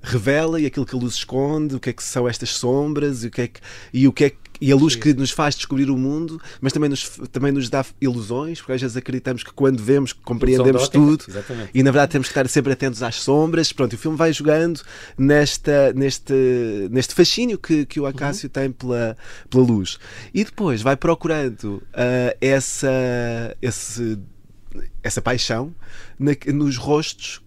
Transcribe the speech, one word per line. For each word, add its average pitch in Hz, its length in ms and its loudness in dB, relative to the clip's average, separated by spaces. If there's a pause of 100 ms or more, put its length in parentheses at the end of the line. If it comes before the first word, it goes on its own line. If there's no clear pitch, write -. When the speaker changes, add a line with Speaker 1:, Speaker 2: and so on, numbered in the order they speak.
Speaker 1:
revela 147 580 0
e 151 60 0
aquilo 131 180 -4
que - 100 -10
a 131 40 -2
luz 123 160 -4
esconde, 143 640 -4
o - 40 -6
que - 80 -6
é 120 60 -4
que - 80 -12
são 123 260 -2
estas 117 220 -6
sombras 143 760 -2
e 117 40 -6
o - 20 -8
que - 100 -8
é 120 80 -2
que, - 120 -18 (300)
e 127 160 4
o 131 60 6
que - 120 2
é 139 60 4
que, - 60 -20 (240)
e 135 100 2
a 139 60 8
luz 143 160 4
Speaker 2:
Sim. 117 80 -6
Speaker 1:
que 147 140 4
nos 131 160 -2
faz 147 260 0
descobrir 135 340 -2
o 135 60 2
mundo, 156 440 -4 (200)
mas 135 120 -2
também 151 180 0
nos, - 180 -6 (240)
também 139 180 0
nos 135 200 -2
dá 135 140 -2 (160)
ilusões, 127 600 -4
porque - 120 -8
às 127 100 -2
vezes 120 140 -6
acreditamos 127 460 -6
que - 100 -18
quando 131 300 2
vemos, 135 300 2
que - 80 -16
compreendemos 127 600 4
Speaker 2:
Ilusão 143 240 6
de 151 60 6
ótica. 151 120 0
Speaker 1:
tudo, 98 140 -10
Speaker 2:
Exatamente. 110 360 -10
Speaker 1:
e 131 80 6
na 135 80 6
verdade 139 220 4
temos 135 160 0
que - 40 -10
estar 135 160 2
sempre 135 240 2
atentos 123 300 -2
às 117 140 -4
sombras. 156 560 2
Pronto, 120 220 0
o 110 40 -10
filme 156 180 -4
vai 160 160 2
jogando 156 480 0 (380)
nesta, 143 760 4
neste, 135 400 -2 (560)
neste 123 240 -2
fascínio 214 440 2
que, 151 280 0
que - 120 -8
o 139 80 -2
Acácio 135 400 -6
Speaker 2:
Uhum. 123 60 -10
Speaker 1:
tem 135 180 -2
pela, 120 460 -4 (320)
pela 127 160 6
luz. 107 340 0 (340)
E 208 120 0
depois 139 380 -2
vai 135 140 2
procurando, 139 880 -2 (100)
ah, 123 480 0
essa, 127 1200 -2
esse, 113 580 -6 (840)
essa 110 180 -4
paixão 123 540 -2 (420)
na, 143 140 0 (220)
nos 143 240 0
rostos 147 720 -4